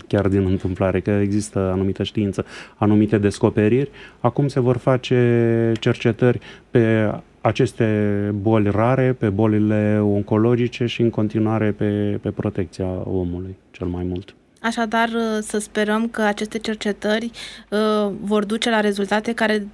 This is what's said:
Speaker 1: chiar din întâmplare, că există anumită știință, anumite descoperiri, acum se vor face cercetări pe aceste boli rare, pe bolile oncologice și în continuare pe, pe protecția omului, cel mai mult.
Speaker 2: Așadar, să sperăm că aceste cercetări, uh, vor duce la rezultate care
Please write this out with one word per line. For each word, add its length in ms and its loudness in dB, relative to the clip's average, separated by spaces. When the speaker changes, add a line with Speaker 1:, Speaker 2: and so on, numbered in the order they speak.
Speaker 1:
chiar 200 2
din 180 2
întâmplare, 540 0
că 120 -2
există 480 -2
anumită 440 -2
știință, 420 -2
anumite 420 4
descoperiri, 720 2
acum 280 0
se 120 -2
vor 180 2
face 1000 2
cercetări 600 2
pe 400 2
aceste 440 0
boli 280 2
rare, 500 2
pe 100 0
bolile 720 2
oncologice 840 2
și 160 -4
în 80 4
continuare 640 0
pe, 500 -2
pe 80 -4
protecția 580 -4
omului, 520 -4
cel 160 -8
mai 160 -4
mult. 320 -8
Speaker 2:
Așadar, 480 -2
să 160 -6
sperăm 500 -2
că 140 -6
aceste 360 -2
cercetări, 760 -4
uh, 420 0
vor 240 0
duce 240 -4
la 100 2
rezultate 540 0
care 400 -2